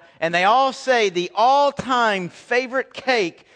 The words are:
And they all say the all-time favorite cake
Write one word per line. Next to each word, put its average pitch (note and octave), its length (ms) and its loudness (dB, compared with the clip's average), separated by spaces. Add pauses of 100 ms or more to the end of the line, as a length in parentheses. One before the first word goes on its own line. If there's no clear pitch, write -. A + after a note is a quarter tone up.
(200)
And E3 140 -2
they F3+ 100 0
all B3+ 280 2
say A#3+ 360 0
the F3+ 260 -4
all-time A#3+ 960 0
favorite B3+ 640 -4
cake A3 640 -4